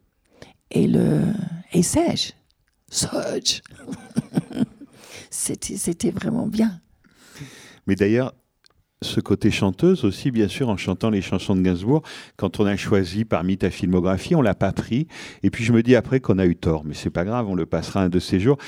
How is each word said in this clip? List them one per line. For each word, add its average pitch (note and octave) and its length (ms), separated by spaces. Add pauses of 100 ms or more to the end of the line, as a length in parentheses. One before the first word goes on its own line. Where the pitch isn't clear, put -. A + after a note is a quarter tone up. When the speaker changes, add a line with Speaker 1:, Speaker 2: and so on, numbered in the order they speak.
(720)
Speaker 1:
et - 160
le, - 360 (500)
et F3 100
Serge, - 500 (560)
Serge, - 760 (680)
<laughs> - 1000
c'était, - 460
c'était F3 340
vraiment - 360
bien. G#3+ 340 (1080)
Speaker 2:
Mais G2 100
d'ailleurs, A2 360 (720)
ce - 180
côté G#2 300
chanteuse D#3 540
aussi, G#2+ 260
bien A2 160
sûr, A#2+ 220
en G2+ 80
chantant G2+ 340
les G2 120
chansons F#2+ 340
de F#2 60
Gainsbourg, F#2+ 400 (340)
quand G2 240
on G#2 60
a G2+ 100
choisi G2 480
parmi F#2 340
ta F#2 120
filmographie, F#2 640
on D3 60
l'a G2 120
pas F#2+ 180
pris. C#3+ 360 (340)
Et G2 80
puis A#2+ 140
je A#2+ 80
me A2+ 100
dis A#2+ 140
après C3 240
qu'on G2 180
a F#2+ 80
eu E2+ 80
tort, D#2+ 300
mais D2+ 100
c'est F2+ 160
pas F2 140
grave, A2+ 240
on F#2 80
le E2+ 100
passera F2 380
un F2+ 40
de F2+ 120
ces G2 180
jours. C3 300